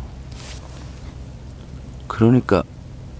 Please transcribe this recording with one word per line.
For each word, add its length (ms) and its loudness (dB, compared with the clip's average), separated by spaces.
그러니까 560 8